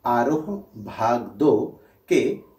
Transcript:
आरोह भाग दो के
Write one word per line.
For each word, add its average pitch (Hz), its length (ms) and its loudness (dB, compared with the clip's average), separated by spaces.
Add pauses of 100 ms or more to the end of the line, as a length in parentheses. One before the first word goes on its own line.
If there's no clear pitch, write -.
आरोह 123 400 2 (380)
भाग 117 380 -2 (160)
दो 143 180 4 (540)
के 175 100 4 (400)